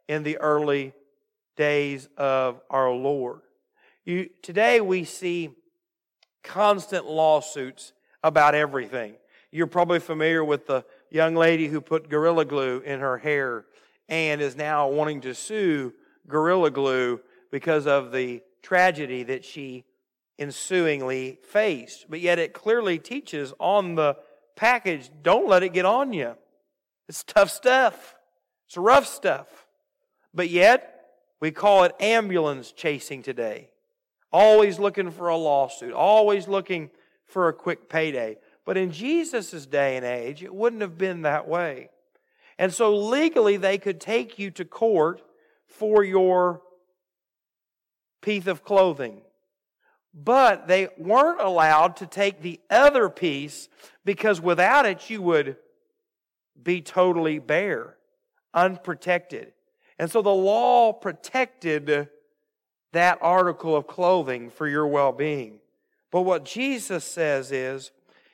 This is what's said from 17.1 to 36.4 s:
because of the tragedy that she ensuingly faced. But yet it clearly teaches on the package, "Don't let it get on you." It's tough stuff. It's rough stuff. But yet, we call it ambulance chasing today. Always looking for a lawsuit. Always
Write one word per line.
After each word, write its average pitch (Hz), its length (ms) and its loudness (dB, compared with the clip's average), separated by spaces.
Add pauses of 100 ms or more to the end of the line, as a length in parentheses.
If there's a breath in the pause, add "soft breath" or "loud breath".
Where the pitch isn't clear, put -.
because 147 360 -2
of 139 240 0
the 123 320 -6 (200)
tragedy 151 640 0
that 127 200 -8
she 131 400 -16 (540)
ensuingly 139 1040 -4
faced. 175 640 -4
But 156 120 -12
yet 175 180 0
it 165 160 -4
clearly 208 440 -2
teaches 151 640 -12
on 180 360 0
the 147 200 0 (400 loud breath)
package, 190 540 -2 (100)
"Don't 233 280 2
let 185 140 6
it 185 80 -2
get 180 140 0
on 247 300 0
you." 120 220 -6 (720)
It's - 160 -14
tough 202 280 2
stuff. 254 640 0 (500)
It's - 120 -16
rough 240 280 4
stuff. - 600 -6 (680)
But 175 160 -4
yet, 190 480 4 (440)
we 156 100 -2
call 196 340 4
it 170 160 2
ambulance 185 680 0
chasing 143 520 -8
today. 117 480 -8 (600)
Always 208 480 6
looking 196 320 -2
for 175 180 -8
a 165 80 0
lawsuit. 139 580 -2
Always 202 520 4